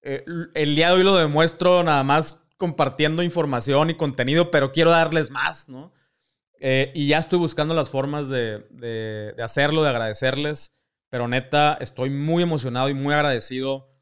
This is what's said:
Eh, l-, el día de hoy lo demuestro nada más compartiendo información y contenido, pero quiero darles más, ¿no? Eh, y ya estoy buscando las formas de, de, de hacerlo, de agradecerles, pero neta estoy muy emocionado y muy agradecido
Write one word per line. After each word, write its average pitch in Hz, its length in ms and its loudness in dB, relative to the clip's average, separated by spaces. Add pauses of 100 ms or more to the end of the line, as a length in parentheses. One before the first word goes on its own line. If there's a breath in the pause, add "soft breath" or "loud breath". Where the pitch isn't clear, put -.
Eh, 135 240 -8
l-, 165 280 -8
el 147 220 0
día 165 140 4
de 180 40 6
hoy 185 100 6
lo 196 140 6
demuestro 165 680 4
nada 147 200 2
más 139 440 0 (100)
compartiendo 156 680 0
información 147 640 0
y 165 60 -2
contenido, 156 560 0
pero 135 200 2
quiero 165 200 4
darles 160 400 2
más, 143 360 -6
¿no? 139 240 -18 (720)
Eh, 135 300 0
y 143 120 -2
ya 147 100 4
estoy 165 220 0
buscando 156 340 -2
las 156 160 -2
formas 143 400 -4
de, 117 300 -4 (100)
de, 110 640 -10
de 117 100 -10
hacerlo, 147 400 0
de 147 60 2
agradecerles, 131 920 -4 (280)
pero 120 180 -4
neta 147 540 0
estoy 127 280 -6
muy 151 340 0
emocionado 131 440 -2
y 143 60 -2
muy 139 200 -2
agradecido 135 760 -2 (120)